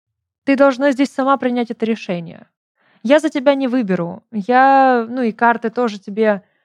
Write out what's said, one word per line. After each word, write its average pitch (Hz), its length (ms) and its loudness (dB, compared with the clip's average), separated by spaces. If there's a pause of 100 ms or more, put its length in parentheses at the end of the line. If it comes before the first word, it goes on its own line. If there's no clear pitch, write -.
(460)
Ты 277 100 0
должна 277 360 2
здесь 262 200 -2
сама 269 260 0
принять 247 340 -4
это - 140 -8
решение. 175 600 -8 (560)
Я 269 180 4
за 302 100 -2
тебя 285 240 0
не 277 140 -4
выберу. 185 640 -4
Я, 254 760 2
ну, 254 140 -6
и 226 100 -2
карты 226 380 0
тоже 226 280 -4
тебе 208 440 -2 (220)